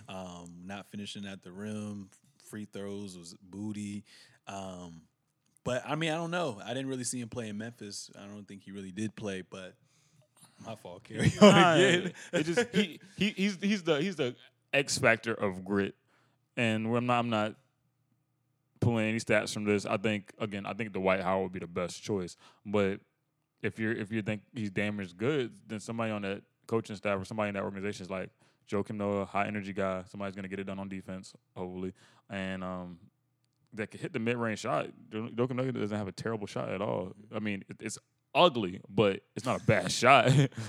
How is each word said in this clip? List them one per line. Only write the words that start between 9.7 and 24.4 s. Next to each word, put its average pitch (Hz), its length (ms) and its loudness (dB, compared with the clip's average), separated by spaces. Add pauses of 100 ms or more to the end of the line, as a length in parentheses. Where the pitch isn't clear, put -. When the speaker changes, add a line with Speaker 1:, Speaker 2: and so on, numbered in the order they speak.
Speaker 1:
my 110 120 -10
fault, - 280 -16
Kerry. 113 320 4
<laughs> - 60 -6
Speaker 2:
Nah, 185 320 12
Speaker 1:
Again. 180 380 6 (200)
Speaker 2:
it 170 120 2
just, 170 280 2
he, 180 280 0 (160)
he, 202 140 2
he's, 190 300 0
he's 196 220 2
the, 160 180 4
he's 185 160 -2
the 131 180 -2 (380)
X 139 260 2
factor 113 360 4
of 95 300 -2
grit. 98 300 2 (600)
And 110 300 2 (100)
I'm 120 100 2
not, 123 120 4
I'm 120 120 0
not 107 240 0 (1300)
pulling 113 280 4
any 113 100 0
stats 104 340 2
from 107 120 -4
this. 104 200 4
I 107 140 0
think, 104 400 0
again, 101 260 -4
I 98 80 -6
think 104 200 -8
Dwight 95 280 2
Howard 95 220 2
would 92 100 -4
be 92 60 -8
the 87 80 -8
best 87 360 -6
choice. 92 340 -4 (280)
But 101 360 2 (600)
if 110 180 -4
you're, 110 140 0
if 107 180 -6
you 110 120 0
think 104 200 -4 (120)